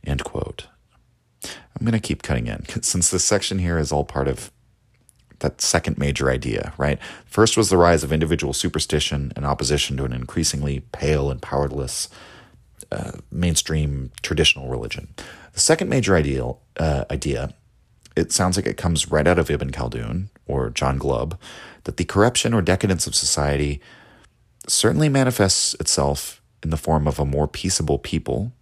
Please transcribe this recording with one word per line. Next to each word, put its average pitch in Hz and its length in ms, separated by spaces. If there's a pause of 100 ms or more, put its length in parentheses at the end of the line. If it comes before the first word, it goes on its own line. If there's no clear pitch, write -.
End 67 160
quote. - 440 (760)
I'm - 440
gonna 113 120
keep - 240
cutting - 240
in, - 220
<laughs> - 140
since - 280
this 92 140
section 95 340
here 85 200
is 73 120
all 73 140
part 69 240
of - 240 (880)
that - 240
second - 340
major 69 340
idea, 62 460
right? 71 220 (260)
First - 320
was 110 140
the 92 80
rise 85 260
of 69 80
individual 78 400
superstition 76 840
in 69 120
opposition 69 500
to 67 80
an 62 80
increasingly 69 680 (120)
pale 71 380
and 65 100
powerless 67 680 (840)
uh, - 180 (180)
mainstream 76 800 (120)
traditional - 460
religion. 57 400 (440)
The - 80
second 165 280
major 98 280
ideal, 65 440 (180)
uh, 76 320
idea, 73 420 (640)
it 80 160
sounds 92 240
like 98 100
it 50 100
comes 85 340
right 76 160
out 87 120
of 78 120
Ibn 69 220
Khaldun 64 560 (180)
or 64 240
John 67 280
Glubb, 69 400 (460)
that - 120
the 87 80
corruption 117 500
or 104 80
decadence 90 440
of - 80
society 71 680 (880)
certainly 151 400
manifests 123 680
itself - 680 (220)
in 78 80
the 80 60
form 78 300
of 73 120
a 73 80
more 71 220
peaceable 76 500
people. - 640